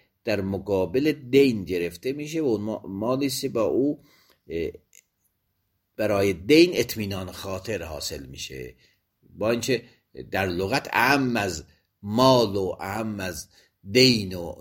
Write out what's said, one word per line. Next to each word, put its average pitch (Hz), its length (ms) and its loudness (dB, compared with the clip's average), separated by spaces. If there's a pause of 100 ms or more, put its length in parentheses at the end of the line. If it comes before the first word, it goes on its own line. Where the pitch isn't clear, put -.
(240)
در 104 180 -2
مقابل 98 680 0
دین 131 520 4
گرفته 87 500 -4
می‌شه 151 280 -6
و 156 40 -2
اون 110 160 0
ما-، 107 260 -6
مالی 117 380 -2
است 131 160 -4
که 135 80 -4
با 113 140 -2
او، 120 400 0 (460)
اه، 80 220 -4 (1200)
برای 101 380 0
دین 147 400 6
اطمینان 98 580 -4
خاطر 95 520 -8
حاصل 73 420 -10
می‌شه، 65 500 -14 (640)
با 101 140 0
اینکه 120 320 -2 (480)
در 98 140 0
لغت 95 480 -2
اعم 127 440 2
از 90 260 -4 (380)
مال 117 540 4
و 95 240 -2
اعم 104 400 -6
از 90 280 -8 (440)
دین 113 440 4
و 87 260 -8